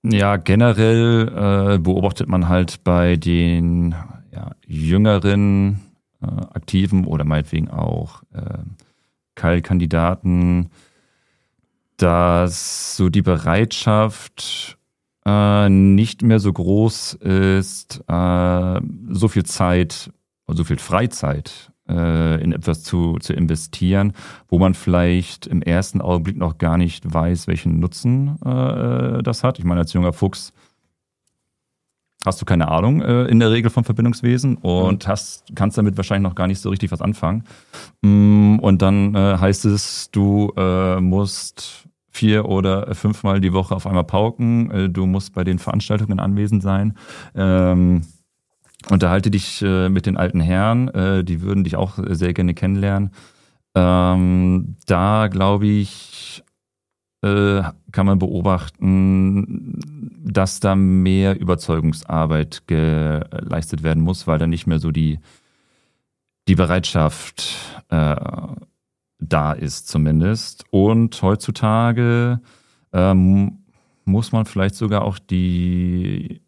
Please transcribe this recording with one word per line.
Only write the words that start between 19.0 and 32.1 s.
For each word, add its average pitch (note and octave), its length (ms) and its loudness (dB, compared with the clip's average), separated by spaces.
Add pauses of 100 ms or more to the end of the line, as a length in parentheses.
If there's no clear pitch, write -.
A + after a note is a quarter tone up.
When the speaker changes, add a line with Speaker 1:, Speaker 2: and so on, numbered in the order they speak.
Speaker 1:
so G2+ 200 0
viel G2 160 0
Zeit F2+ 680 -2 (360)
und D#2+ 100 -4
so E2 80 0
viel D#2+ 140 -4
Freizeit, - 880 -4 (200)
äh, E2 540 0
in E2+ 100 0
etwas D#2+ 320 -4
zu, E2 340 -2
zu - 140 -6
investieren, F2+ 800 0 (360)
wo F2 100 2
man F#2 160 4
vielleicht F2 720 0
im E2+ 160 -2
ersten E2+ 380 -2
Augenblick F2+ 360 -2
noch E2 220 -4
gar E2 200 0
nicht E2+ 340 -2
weiß, E2+ 360 -2
welchen E2 320 0
Nutzen, C3 600 -2
äh, B2+ 800 -2
das A2+ 200 -2
hat. C3 160 0
Ich F2 60 -8
meine, F2 160 2
als E2 120 -2
junger F2+ 200 2
Fuchs - 400 -4 (1700)